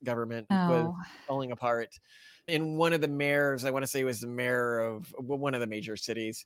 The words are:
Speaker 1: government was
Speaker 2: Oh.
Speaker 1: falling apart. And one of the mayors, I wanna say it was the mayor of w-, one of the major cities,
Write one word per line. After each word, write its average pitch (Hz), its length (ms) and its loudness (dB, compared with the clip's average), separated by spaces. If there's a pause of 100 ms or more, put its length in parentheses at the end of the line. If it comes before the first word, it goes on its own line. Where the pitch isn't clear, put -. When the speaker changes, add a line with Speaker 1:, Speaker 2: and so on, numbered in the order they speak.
Speaker 1:
government 117 460 -2
was 170 400 4
Speaker 2:
Oh. - 60 -6 (300)
Speaker 1:
falling 135 260 -2
apart. 117 460 -2 (500)
And 156 300 0
one 165 140 6
of 160 80 4
the 147 80 2
mayors, 143 560 2
I 135 60 0
wanna 135 160 0
say 135 140 -2
it 131 40 2
was 120 160 0
the 120 60 -8
mayor 123 520 0
of 113 340 -2
w-, 135 260 -4
one 139 160 0
of 120 60 0
the 117 60 0
major 107 300 -6
cities, 110 500 -6